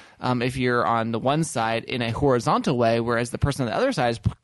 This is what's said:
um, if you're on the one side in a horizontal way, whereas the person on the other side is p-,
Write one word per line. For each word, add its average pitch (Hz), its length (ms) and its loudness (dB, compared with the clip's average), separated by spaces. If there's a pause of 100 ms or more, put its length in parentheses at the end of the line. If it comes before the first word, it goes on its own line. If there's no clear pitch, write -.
(200)
um, 123 240 -2
if 127 140 -2
you're 123 280 2
on 113 260 0
the 117 80 -2
one 139 240 0
side 113 420 -2
in 120 180 -4
a 117 80 -2
horizontal 139 640 2
way, 117 220 4
whereas 117 320 0
the - 80 -6
person 139 260 0
on 107 60 -2
the - 40 -2
other 262 160 0
side 135 180 0
is 117 100 -2
p-, - 120 0 (120)